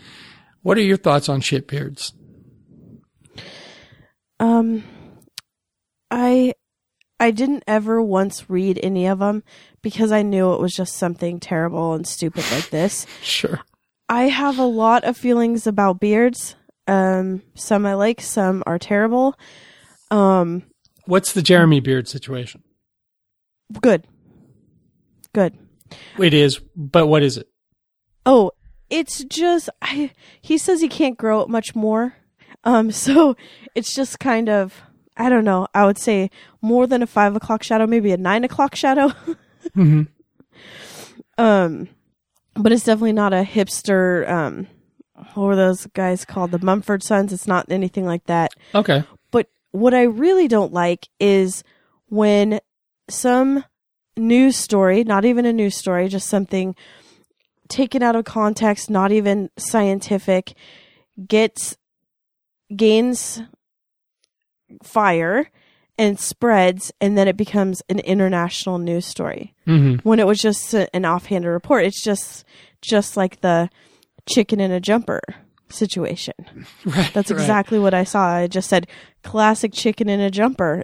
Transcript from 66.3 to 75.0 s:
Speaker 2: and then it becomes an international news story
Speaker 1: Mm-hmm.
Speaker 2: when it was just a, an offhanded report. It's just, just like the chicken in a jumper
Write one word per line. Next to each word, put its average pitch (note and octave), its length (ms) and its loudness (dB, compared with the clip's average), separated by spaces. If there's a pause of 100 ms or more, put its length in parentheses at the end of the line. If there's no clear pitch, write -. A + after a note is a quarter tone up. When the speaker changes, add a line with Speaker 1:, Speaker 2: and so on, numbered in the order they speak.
Speaker 2:
and G3+ 180 0
then G3 100 4
it F#3+ 100 0
becomes G3 520 -2
an F#3+ 100 -2
international F#3 800 -2
news E3+ 260 -4
story - 480 -10 (140)
Speaker 1:
Mm-hmm. C#3 300 4 (100)
Speaker 2:
when A3 120 4
it G#3 60 4
was G3+ 160 2
just G#3+ 320 -2
a, G#3 220 0
an F#3 100 -2
offhanded F3 460 -2
report. F3+ 340 0
It's G3 160 -4
just, - 420 -6 (380)
just G#3 340 -2
like F#3+ 260 -4
the F3 280 0 (580)
chicken G#3+ 320 0
in F#3+ 120 0
a F3+ 80 -2
jumper G#3+ 420 -2 (480)